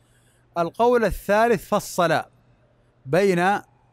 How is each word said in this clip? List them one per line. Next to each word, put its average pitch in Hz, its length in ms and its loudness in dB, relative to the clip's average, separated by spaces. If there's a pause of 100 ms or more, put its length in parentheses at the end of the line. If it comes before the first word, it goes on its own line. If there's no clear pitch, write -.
(580)
القول 226 480 0
الثالث 208 640 0
فصل 165 540 -2 (840)
بين 180 540 0 (340)